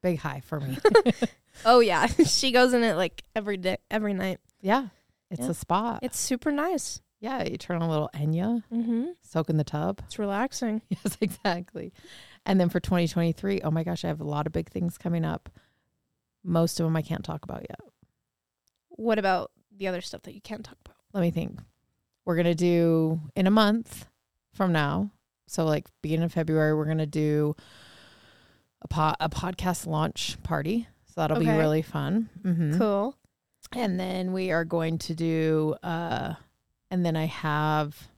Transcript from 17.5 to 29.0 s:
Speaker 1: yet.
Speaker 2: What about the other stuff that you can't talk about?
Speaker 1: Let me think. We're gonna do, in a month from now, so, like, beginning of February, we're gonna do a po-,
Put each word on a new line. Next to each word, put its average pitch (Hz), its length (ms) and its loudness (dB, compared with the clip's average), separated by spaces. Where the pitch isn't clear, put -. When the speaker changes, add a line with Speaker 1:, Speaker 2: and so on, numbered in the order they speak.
Speaker 1:
yet. - 120 -14
Speaker 2:
What 220 280 0
about 190 320 0
the 190 140 -6
other 180 140 -4
stuff - 200 -14
that - 120 -16
you 202 80 -18
can't 220 220 -12
talk - 200 -20
about? - 120 -20
Speaker 1:
Let 196 80 0
me 170 80 4
think. 160 280 -6
We're 170 120 0
gonna 170 180 4
do, 165 680 4
in 190 140 2
a - 20 4
month 214 560 2
from 190 160 0
now, 160 400 0
so, - 160 -2
like, 151 240 0
beginning 160 240 0
of 160 60 -4
February, 156 400 2
we're 156 120 0
gonna 156 200 0
do 151 520 0
a - 60 -20
po-, 156 320 0